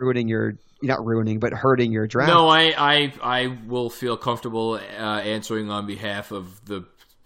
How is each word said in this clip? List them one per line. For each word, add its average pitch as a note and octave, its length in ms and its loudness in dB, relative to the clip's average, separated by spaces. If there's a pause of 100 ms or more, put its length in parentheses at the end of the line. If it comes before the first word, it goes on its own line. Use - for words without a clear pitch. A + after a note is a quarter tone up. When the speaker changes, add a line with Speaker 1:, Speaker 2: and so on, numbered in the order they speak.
Speaker 1:
ruining B2 240 0
your, A2 280 0 (280)
not C3 220 0
ruining, A2 340 0
but A#2 140 0
hurting B2 400 4
your G#2+ 160 0
draft? C#3 240 4
Speaker 2:
No, E3 160 8
I, D#3+ 280 6
I, C#3+ 360 2 (100)
I B2+ 360 -2 (100)
will B2 200 -2
feel A#2 280 -4
comfortable, A2+ 560 -4
uh, G2+ 300 -10 (180)
answering G#2+ 500 -4
on G#2 160 -6
behalf G2+ 460 -8
of F#2+ 320 -12
the G2 200 -8 (420)